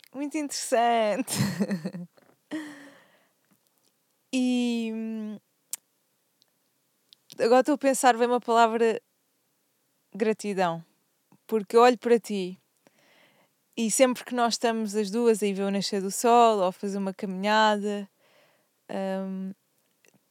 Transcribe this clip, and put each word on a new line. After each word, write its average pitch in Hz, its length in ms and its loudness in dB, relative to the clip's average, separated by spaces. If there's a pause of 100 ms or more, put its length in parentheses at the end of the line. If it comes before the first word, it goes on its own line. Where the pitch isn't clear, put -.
(140)
muito 285 240 -8
interessante. 233 960 0
<laughs> 175 760 -4 (2250)
E, 240 560 0
hum, 220 460 -8 (2000)
agora 247 220 4
estou 294 140 0
a - 20 -2
pensar, 254 400 2
vem 240 100 2
uma 247 140 0
palavra 226 600 2 (1120)
gratidão, 196 680 -2 (640)
porque 220 300 0
eu 233 40 10
olho 247 160 6
para 233 220 2
ti 190 400 -6 (1200)
e 226 120 -2
sempre 254 360 2
que 247 100 -8
nós 233 200 0
estamos 226 380 -2
as 208 160 -2
duas 226 320 2
a 208 60 0
ir 196 60 -2
ver 196 100 -4
o 196 80 -2
nascer 196 300 -4
do 196 100 -6
sol 233 460 4
ou 185 80 2
a 185 80 0
fazer 202 240 -8
uma 196 160 -4
caminhada, 208 960 0 (1120)
hum, 190 300 -8 (760)